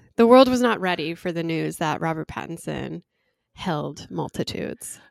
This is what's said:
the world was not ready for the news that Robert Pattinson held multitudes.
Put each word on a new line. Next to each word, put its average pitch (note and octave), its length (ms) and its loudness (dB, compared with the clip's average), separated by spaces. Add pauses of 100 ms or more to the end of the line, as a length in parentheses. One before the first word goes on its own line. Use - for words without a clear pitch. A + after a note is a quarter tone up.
(160)
the A#3 120 6
world B3+ 200 10
was B3+ 140 0
not A#3 180 0
ready E3+ 340 -2
for F3 200 -6
the E3 100 -4
news D#3+ 340 -2
that D#3 220 -2
Robert D#3+ 300 -4
Pattinson D#3 720 -10 (520)
held D3 560 -6
multitudes. - 920 -8 (120)